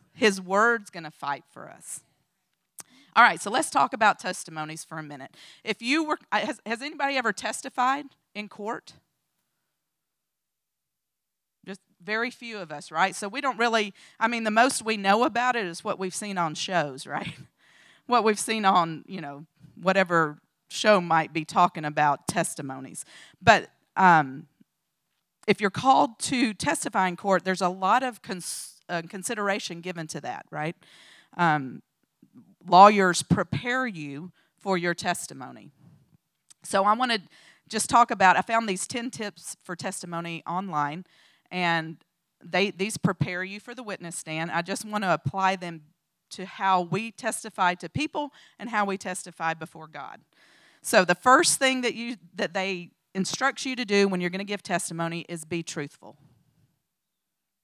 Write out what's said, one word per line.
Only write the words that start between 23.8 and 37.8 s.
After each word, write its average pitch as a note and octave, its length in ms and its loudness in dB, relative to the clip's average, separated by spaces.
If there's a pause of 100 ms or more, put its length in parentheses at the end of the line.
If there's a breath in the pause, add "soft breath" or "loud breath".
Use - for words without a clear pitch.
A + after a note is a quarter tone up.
um, D#3 520 4 (1000)
if G#3 140 2
you're G3+ 80 0
called C4+ 500 2
to A#3+ 340 0
testify G#3+ 540 -2
in F3 80 -4
court, F#3 300 2
there's F#3 160 -2
a F#3 80 2
lot F#3+ 340 2
of B3 180 -8
cons-, - 680 -12
uh, E3+ 180 -4
consideration G3 720 -4
given E3+ 260 -8
to D3 140 -10
that, A#2+ 280 -10
right? D3+ 260 -6 (640 soft breath)
Um, D3+ 460 0 (840)
lawyers F#3+ 560 10
prepare B3 640 -2
you D#3 440 -10 (280)
for F#3+ 180 -2
your F3 160 0
testimony. C3 800 -8 (920)
So G3 200 0
I G#3 100 4
wanna A#3 260 0 (500 soft breath)
just A3 200 -4